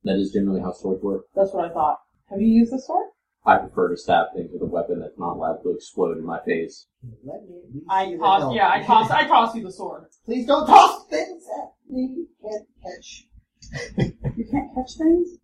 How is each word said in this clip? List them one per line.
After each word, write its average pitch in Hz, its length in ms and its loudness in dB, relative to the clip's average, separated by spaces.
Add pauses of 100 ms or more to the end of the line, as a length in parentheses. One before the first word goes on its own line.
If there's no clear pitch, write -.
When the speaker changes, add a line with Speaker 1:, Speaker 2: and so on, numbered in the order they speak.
Speaker 1:
That 98 140 0
is 98 140 -2
generally 98 300 0
how 90 120 -6
swords - 300 -6
work. 98 220 -4 (100)
Speaker 2:
That's 196 180 2
what 170 160 -4
I - 40 -12
thought. 156 240 0 (320)
Have 208 120 -6
you 220 60 4
used 226 260 6
the 262 60 -6
sword? 359 280 -4 (380)
Speaker 1:
I - 120 6
prefer - 320 -2
to 87 80 -4
stab - 380 2
things 85 160 -8
with 76 100 -10
a - 40 -4
weapon - 340 -4
that's - 180 -14
not - 200 -6
allowed - 260 -4
to - 80 -4
explode - 460 -4
in 80 80 -10
my 85 200 -6
face. - 420 -6 (360)
Speaker 3:
Let - 260 -16
me - 160 -20
at - 80 -20
least 147 160 -14
Speaker 2:
I 190 160 0
Speaker 3:
see 180 80 -8
the 165 60 -8
Speaker 2:
toss, 175 220 4
Speaker 3:
help. 233 140 -2
Speaker 2:
yeah, 202 140 4
I 208 140 0
toss, 226 280 6
I 302 160 2
toss 233 280 4
you 226 80 -6
the 185 80 -12
sword. - 340 -14 (100)
Speaker 3:
<laughs> - 100 -20
Please 247 200 -4
don't 285 220 2
toss - 400 8
things 349 360 -6 (140)
at - 140 -12 (220)
me. 254 220 -4
You - 120 -10 (140)
can't 214 260 -10 (160)
catch. - 420 -18 (1120)
Speaker 2:
You 233 140 -4
can't 285 240 -4
catch 254 220 -6
things? 339 460 2